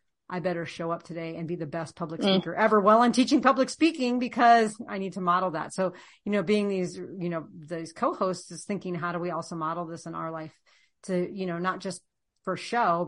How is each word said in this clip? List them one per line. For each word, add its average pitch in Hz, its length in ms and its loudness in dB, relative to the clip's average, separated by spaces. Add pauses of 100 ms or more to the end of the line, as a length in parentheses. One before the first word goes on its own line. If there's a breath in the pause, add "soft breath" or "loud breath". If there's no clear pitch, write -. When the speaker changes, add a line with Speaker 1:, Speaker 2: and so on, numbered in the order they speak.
(300)
Speaker 1:
"I 180 100 -6
better 170 280 -2
show 165 240 -6
up 165 100 -4
today 165 340 -10
and 165 120 -8
be 175 80 -4
the 170 100 -8
best 160 300 -8
public 165 260 -8
Speaker 2:
Mm. - 40 0
Speaker 1:
speaker 190 280 2
ever 214 260 4
while 214 220 8
I'm 240 100 6
teaching 254 300 4
public 262 300 4
speaking 262 480 0
because 233 680 6
I 202 120 -6
need 190 140 -4
to 196 80 -8
model 180 300 2
that." 151 220 -6
So, 185 200 0 (300 loud breath)
you 202 80 -4
know, 202 120 2
being 208 240 2
these, 185 280 -2
you 175 340 -8
know, 165 220 -6
these 165 400 -10
co-hosts 190 600 -2
is 170 140 -14
thinking, 190 280 -4
"How 170 200 -4
do 175 40 -4
we 175 140 -4
also 165 240 -8
model 165 320 -4
this 165 180 -14
in 165 80 -10
our 165 160 -6
life 160 240 -10 (520)
to, 180 280 0
you 190 140 -4
know, 170 100 -4
not 185 220 -2
just 185 240 -8 (400)
for 185 120 -2
show, 180 520 0